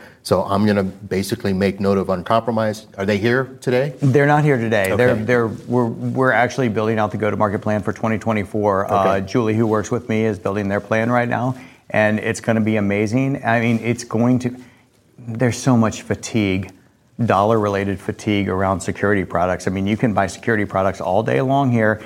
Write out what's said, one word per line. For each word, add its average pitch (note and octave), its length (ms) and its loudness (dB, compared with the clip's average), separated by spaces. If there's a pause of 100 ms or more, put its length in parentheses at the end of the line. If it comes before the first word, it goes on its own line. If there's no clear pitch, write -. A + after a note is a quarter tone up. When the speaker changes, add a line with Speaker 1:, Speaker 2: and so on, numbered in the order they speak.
(220)
Speaker 1:
So F#2+ 220 0
I'm G2+ 240 0
gonna G2+ 160 2
basically G2 680 -4
make F#2+ 280 0
note G2 180 2
of F#2+ 120 0
Uncompromised. A2 840 -2
Are G2 120 -4
they G#2 100 2
here B2+ 420 0
today? C3+ 400 0
Speaker 2:
They're C#3+ 280 4
not D3 160 4
here C#3+ 140 4
today. A2 340 2
Speaker 1:
Okay. G2 40 0
Speaker 2:
They're, B2 200 4
they're, A2+ 320 0
we're, A#2+ 400 -2
we're B2 440 0
actually A#2+ 380 2
building G#2+ 300 0
out G#2+ 100 0
the A2 80 -6
go-to-market G#2 420 0
plan G#2+ 220 -2
for G#2 100 -4
twenty A2 280 -2
twenty-four. G#2 720 0
Uh, G2 260 2
Speaker 1:
Okay. F#2+ 80 -4
Speaker 2:
Julie, A2 300 0
who A2+ 100 2
works G#2+ 240 0
with A#2+ 200 -4
me, A2 160 0
is G#2+ 120 -2
building G2 320 -4
their G2+ 100 0
plan A2 320 -2
right A#2+ 160 2
now, A#2+ 300 -2 (320)
and G#2+ 300 2
it's A2 200 -2
gonna A2+ 220 0
be A2 160 0
amazing. G#2+ 680 0
I A#2 160 2
mean, A#2 220 0
it's A#2 220 -4
going A#2+ 360 2
to, B2 160 -4 (720)
there's A2+ 300 0
so C3 180 2
much A2 280 2
fatigue, G2 680 -2 (520)
dollar-related G2+ 760 2
fatigue G2+ 480 -2
around F#2+ 320 0
security G2+ 460 0
products. F2 420 -2
I G2 40 0
mean, F#2+ 160 -2
you G#2 100 0
can A#2 160 0
buy G2 140 2
security G#2 380 -2
products G2 360 -2
all G2 220 0
day B2 180 0
long C3+ 300 2
here A2 340 2